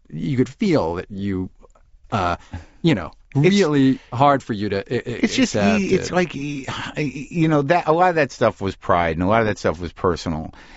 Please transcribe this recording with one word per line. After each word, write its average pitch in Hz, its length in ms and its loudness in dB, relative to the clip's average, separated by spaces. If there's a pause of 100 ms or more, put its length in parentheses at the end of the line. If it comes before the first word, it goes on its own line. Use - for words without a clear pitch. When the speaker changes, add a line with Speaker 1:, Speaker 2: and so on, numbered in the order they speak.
Speaker 1:
you 131 260 -6
could 123 140 0
feel 123 460 0
that - 160 -10
you, 95 400 -6 (600)
uh, 87 260 -2 (440)
you 156 140 2
know, 82 160 -6 (240)
Speaker 2:
It's 175 200 4
Speaker 1:
really 147 440 4 (120)
hard 135 300 2
for - 120 -8
you 104 160 -4
to, 98 100 -2
i-, 120 180 -4
i-, 117 240 -6
Speaker 2:
it's 226 140 0
just, 262 200 2
Speaker 1:
accept 143 260 2
Speaker 2:
he, 185 120 0
it's - 160 0
Speaker 1:
it. - 40 -6
Speaker 2:
like, 175 180 0
he, 139 340 -8 (320)
you 151 500 -2
know, 151 160 2
that 165 240 2
a 156 40 6
lot 180 180 4
of 170 60 0
that 143 160 0
stuff 113 300 0
was 95 140 -4
pride, 85 420 2
and 90 60 -2
a 90 40 2
lot 113 140 4
of 110 60 2
that 104 120 -4
stuff 85 200 -2
was 87 140 -8
personal. 82 580 -4 (260)